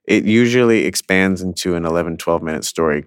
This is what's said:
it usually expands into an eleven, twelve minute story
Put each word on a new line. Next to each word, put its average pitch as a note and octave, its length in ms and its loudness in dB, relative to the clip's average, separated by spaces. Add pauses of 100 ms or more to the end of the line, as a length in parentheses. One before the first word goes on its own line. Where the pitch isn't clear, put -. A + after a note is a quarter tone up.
it G#2 200 2
usually A#2 600 4
expands F#2+ 560 0
into F2+ 340 -4
an E2 80 -4
eleven, E2 340 -2
twelve E2 260 -2
minute D#2 200 -6
story D#2 440 -2